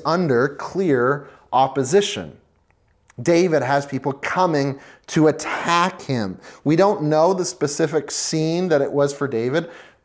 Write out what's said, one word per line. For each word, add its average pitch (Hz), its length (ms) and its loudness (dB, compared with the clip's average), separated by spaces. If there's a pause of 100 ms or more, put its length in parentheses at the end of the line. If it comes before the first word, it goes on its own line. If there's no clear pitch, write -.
under 147 420 2
clear 143 800 -2 (240)
opposition. 131 840 0 (840)
David 170 420 2
has 139 220 0
people 135 280 -4
coming 143 680 -2 (280)
to 156 200 4
attack 170 760 -2
him. 107 360 -6 (240)
We 156 140 2
don't 196 240 4
know 156 320 4
the 185 100 -2
specific 151 680 -2
scene 165 580 -2
that 147 120 4
it - 120 -2
was 143 200 0
for 143 140 -4
David. 127 420 -2 (360)